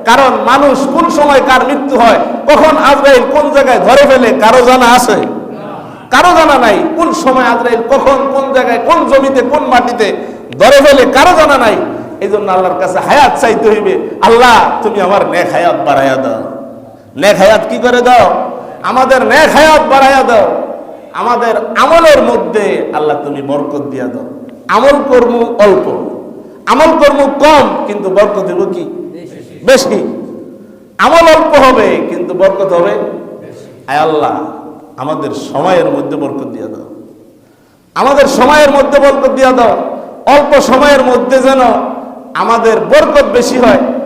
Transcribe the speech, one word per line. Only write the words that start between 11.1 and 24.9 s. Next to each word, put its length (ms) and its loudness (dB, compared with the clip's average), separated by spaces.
কারো 240 4
জানা 220 2
নাই। 180 0
এই 80 -6
জন্য 240 -2
আল্লাহর 280 -2
কাছে 180 -2
হায়াত 420 2
চাইতে 280 0
হইবে। 420 -2
আল্লাহ, 480 4
তুমি 180 -4
আমার 300 0
নেক 220 -2
হায়াত 240 -2
বাড়াইয়া 300 0
দাও। 260 -6
নেক 220 0
হায়াত 300 4
কি 100 -6
করে 240 0
দাও? 480 2
আমাদের 440 0
নেক 260 2
হায়াত 280 4
বাড়াইয়া 320 4
দাও। 400 0
আমাদের 420 -2
আমলের 460 4
মধ্যে 720 -2
আল্লাহ 280 -2
তুমি 180 -8
বরকত 380 -6
দিয়া 240 -8
দাও। 200 -10
আমল 400 2